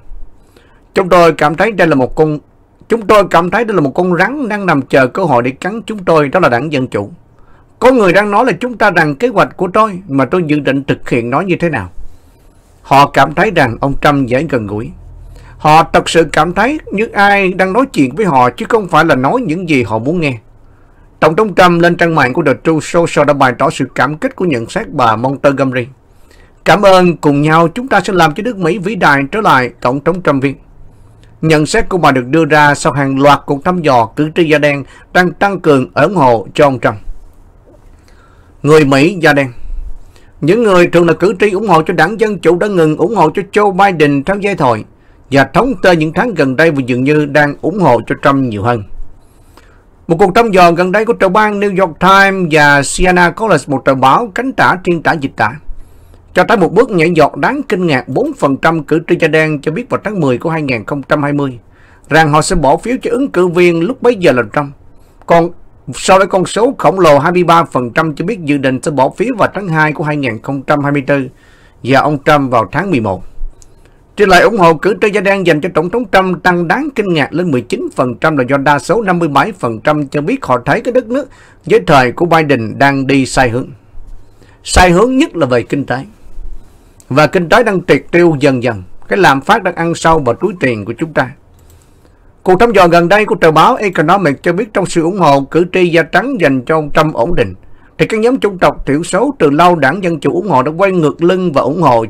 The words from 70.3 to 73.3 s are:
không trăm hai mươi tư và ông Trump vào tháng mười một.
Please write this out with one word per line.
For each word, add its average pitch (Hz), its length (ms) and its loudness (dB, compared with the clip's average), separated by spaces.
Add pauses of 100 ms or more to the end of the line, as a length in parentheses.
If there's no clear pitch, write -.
không 139 200 -8
trăm 147 220 -2
hai 143 80 -2
mươi 143 160 -2
tư 139 200 0 (560)
và 131 160 2
ông 143 260 0
Trump 143 260 2
vào 110 200 0
tháng 180 200 -4
mười 139 80 0
một. 95 240 -4 (920)